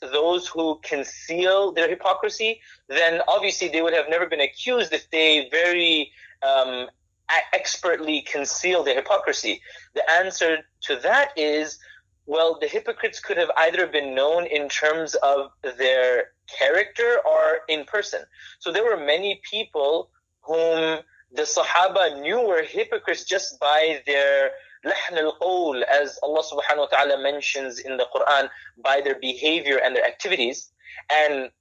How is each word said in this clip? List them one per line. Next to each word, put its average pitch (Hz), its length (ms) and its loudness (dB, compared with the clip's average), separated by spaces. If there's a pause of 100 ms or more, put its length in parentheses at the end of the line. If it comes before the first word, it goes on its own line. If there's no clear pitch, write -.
those 165 460 0
who 160 360 -2
conceal 180 880 -2
their 165 160 2
hypocrisy? 196 720 -2 (300)
Then 165 400 2
obviously 190 400 0
they 160 120 0
would 165 120 2
have 156 160 0
never 170 160 0
been 160 160 -2
accused 170 500 -2
if 151 200 -6
they 156 380 2
very, 170 640 0 (300)
um, 127 480 0 (420)
a-, - 240 0
expertly 156 680 -2
conceal 156 600 -2
their 135 120 2
hypocrisy. 135 680 -2 (340)
The 151 160 0
answer 175 460 2 (240)
to 139 160 -2
that 240 400 2
is, 151 420 -2 (460)
well, 160 340 2
the 151 80 -2
hypocrites 226 540 -4
could 180 160 -4
have 170 180 0
either 170 320 2
been 143 260 -2
known 156 320 2
in 147 220 -2
terms 156 480 -2
of 139 360 2 (260)
their 127 540 2 (180)
character 208 760 2
or 156 340 4 (100)
in 156 160 -2
person. 196 360 -4 (380)
So 170 140 -6
there 208 100 0
were 226 140 2
many 165 420 -2 (100)
people 165 600 -2 (320)
whom 160 580 0 (340)
the 143 80 -2
Sahaba 170 800 2
knew 214 260 0
were 170 140 2
hypocrites 170 600 -4
just - 360 -4
by 151 460 2
their 139 460 2 (340)
لحن 196 320 -4
القول, 156 680 0
as 139 400 0
Allah 151 200 0
subhanahu 147 340 -2
wa 143 100 0
ta'ala 139 340 2
mentions 135 580 -4
in 131 180 -8
the 123 160 0
Quran, 139 360 2 (340)
by 139 180 2
their 135 180 -2
behavior 143 640 0
and 127 120 0
their 120 100 2
activities. 127 680 -4 (400)
And 147 380 2 (120)